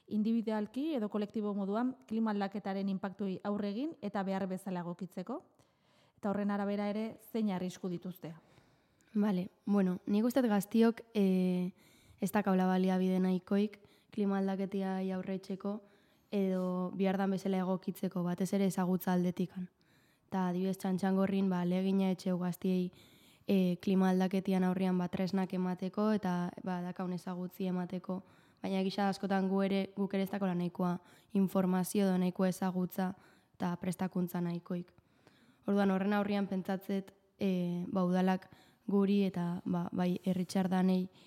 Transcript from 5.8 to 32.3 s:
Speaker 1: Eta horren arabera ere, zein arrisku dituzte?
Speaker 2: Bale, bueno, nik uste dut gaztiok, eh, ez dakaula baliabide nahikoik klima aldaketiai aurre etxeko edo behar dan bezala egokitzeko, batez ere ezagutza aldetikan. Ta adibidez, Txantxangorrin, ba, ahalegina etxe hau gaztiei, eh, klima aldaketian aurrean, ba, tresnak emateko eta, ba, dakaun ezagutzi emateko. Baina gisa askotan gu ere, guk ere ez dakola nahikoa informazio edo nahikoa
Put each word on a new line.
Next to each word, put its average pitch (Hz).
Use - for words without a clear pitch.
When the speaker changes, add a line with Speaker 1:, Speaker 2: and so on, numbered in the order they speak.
Speaker 1:
Eta 208
horren 202
arabera 202
ere, 214
zein 220
arrisku 180
dituzte? 170
Speaker 2:
Bale, 202
bueno, 190
nik 208
uste 247
dut 240
gaztiok, 226
eh, 185
ez 190
dakaula 190
baliabide 185
nahikoik 185
klima 196
aldaketiai 190
aurre 185
etxeko 202
edo 185
behar 190
dan 196
bezala 190
egokitzeko, 185
batez 175
ere 196
ezagutza 185
aldetikan. 180
Ta 185
adibidez, 185
Txantxangorrin, 190
ba, 180
ahalegina 190
etxe 185
hau 175
gaztiei, 180
eh, 185
klima 190
aldaketian 185
aurrean, 185
ba, 180
tresnak 190
emateko 185
eta, 180
ba, 180
dakaun 180
ezagutzi 180
emateko. 180
Baina 190
gisa 196
askotan 190
gu 196
ere, 196
guk 196
ere 196
ez 185
dakola 190
nahikoa 175
informazio 185
edo 185
nahikoa 180